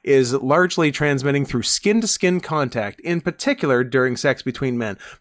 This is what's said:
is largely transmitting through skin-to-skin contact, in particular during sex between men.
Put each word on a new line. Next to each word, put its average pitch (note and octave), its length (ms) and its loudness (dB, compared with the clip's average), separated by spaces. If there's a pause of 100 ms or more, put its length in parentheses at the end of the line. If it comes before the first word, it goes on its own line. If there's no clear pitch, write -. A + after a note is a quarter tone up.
is C3 300 4
largely D3+ 580 2
transmitting C#3+ 540 0
through A#2+ 180 -4
skin-to-skin G3+ 800 0
contact, B2 600 -4
in E3+ 200 -4
particular D3+ 640 0
during B2+ 340 0
sex C3+ 240 -2
between B2+ 380 -4
men. G#2+ 180 -4 (240)